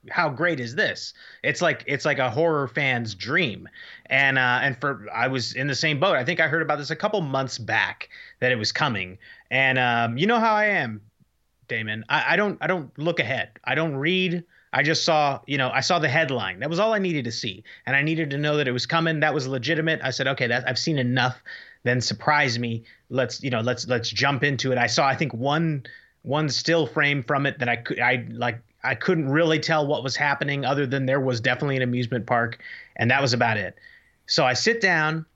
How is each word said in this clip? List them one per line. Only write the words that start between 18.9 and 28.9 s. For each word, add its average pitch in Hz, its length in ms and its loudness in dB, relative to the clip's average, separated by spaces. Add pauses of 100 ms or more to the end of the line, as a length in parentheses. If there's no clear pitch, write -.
That 151 120 2
was 131 160 -2
legitimate. 151 540 0
I 131 80 -2
said, 131 180 -2
"Okay, 131 200 0
that, 120 200 0
I've 127 100 -2
seen 156 200 0
enough." 123 440 0 (420)
Then 123 180 2
surprise 135 560 0
me. 117 260 -4 (240)
Let's, 120 340 -2
you 135 60 -2
know, 120 120 0
let's, 120 280 -2
let's 120 220 0
jump 135 340 2
into 135 260 0
it. 123 60 2
I 120 120 2
saw, 139 200 4
I 131 80 2
think, 147 160 -2
one, 143 520 0 (360)
one 147 300 -2
still 160 360 2
frame 143 360 2
from 139 240 0
it 135 140 -2
that 120 100 0
I 117 60 2
could, 120 240 -6
I, 120 280 0
like, 117 300 -4 (280)
I 131 80 0